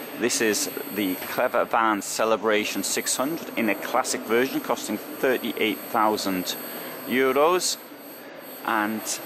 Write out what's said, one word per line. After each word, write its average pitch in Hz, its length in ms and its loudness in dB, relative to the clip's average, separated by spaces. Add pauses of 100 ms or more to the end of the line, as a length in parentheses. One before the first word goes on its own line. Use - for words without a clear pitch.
(200)
This 117 200 2
is 107 300 2 (240)
the 95 220 0
Clever 120 480 0
Van 110 380 2
Celebration 107 800 2
six - 340 0
hundred 156 420 -4
in 113 120 2
a 98 40 0
classic - 480 0
version, 135 380 2
costing 107 380 -2
thirty-eight - 800 0
thousand 101 800 0 (500)
euros. 135 720 4 (880)
And 110 360 0 (240)